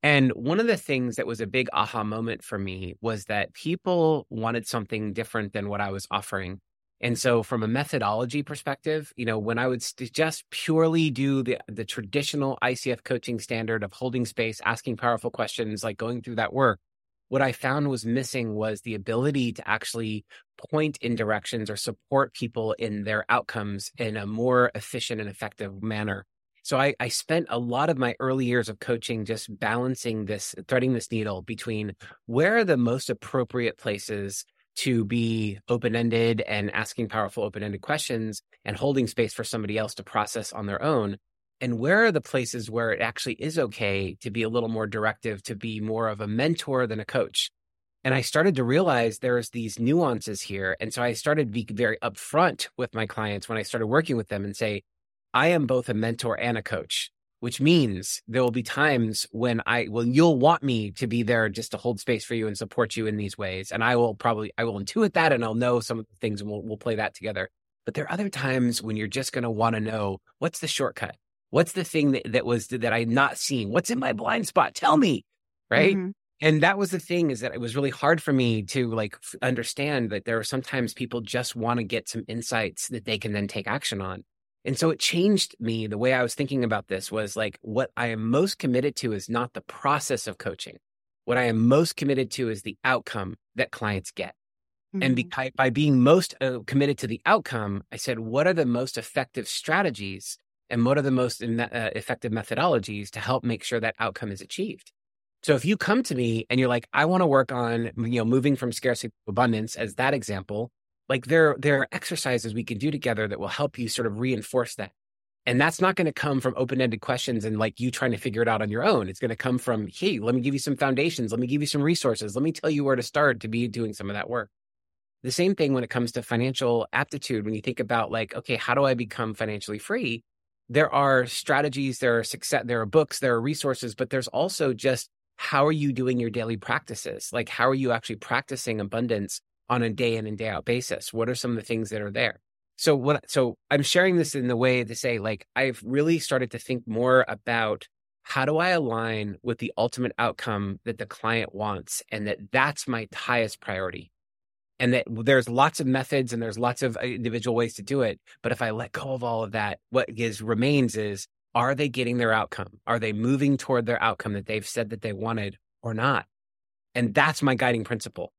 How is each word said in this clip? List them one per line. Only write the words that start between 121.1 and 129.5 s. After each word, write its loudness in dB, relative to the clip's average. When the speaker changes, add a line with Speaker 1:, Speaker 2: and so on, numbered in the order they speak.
Speaker 1:
Let -2
me 0
give 0
you -2
some 0
resources. 0
Let 0
me 0
tell -2
you 2
where 4
to -2
start 2
to -8
be 0
doing -4
some -8
of -6
that -6
work." -4
The -4
same 4
thing 2
when 2
it -8
comes 0
to -6
financial 0
aptitude. -2
When -2
you -4
think -4
about, 0
like, -2
"Okay, -4
how 0
do 4
I 4
become -4
financially -6